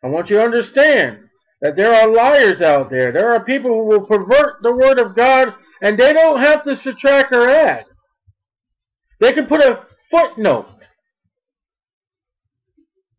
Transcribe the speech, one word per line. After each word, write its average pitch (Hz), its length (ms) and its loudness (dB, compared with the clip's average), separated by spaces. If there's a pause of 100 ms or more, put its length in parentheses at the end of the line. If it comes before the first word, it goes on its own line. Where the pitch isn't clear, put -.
I 127 40 -10
want 165 220 -8
you 202 60 0
to 220 80 2
understand 233 840 -2 (320)
that 147 160 -4
there 220 180 2
are 220 120 4
liars 226 540 2
out 143 300 0
there. 127 220 -2
There 208 180 0
are 233 120 -2
people 254 280 -4
who 220 140 -4
will 208 200 0
pervert 247 560 -2
the 233 140 -2
word 262 240 2
of 202 160 -4
God, 254 400 0 (260)
and 208 160 -2
they 262 140 4
don't 311 300 2
have 294 240 2
to 277 100 -6
subtract 269 560 -2
or 247 180 2
add. 262 360 0 (1400)
They 240 100 2
can 262 160 -4
put 302 140 0
a 262 240 0 (260)
footnote. 214 560 -2 (2500)